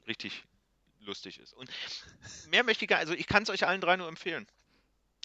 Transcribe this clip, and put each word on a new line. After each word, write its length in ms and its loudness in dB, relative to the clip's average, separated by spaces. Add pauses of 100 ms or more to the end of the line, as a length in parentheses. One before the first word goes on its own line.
richtig 380 -8 (560)
lustig 400 -12
ist. 140 -20
Und 160 -18 (760)
mehr 200 4
möchte 200 2
ich 60 -2
gar, 80 6
also 160 -2
ich 120 -6
kann's 240 4
euch 160 2
allen 140 2
drei 160 6
nur 120 -8
empfehlen. 380 -8 (800)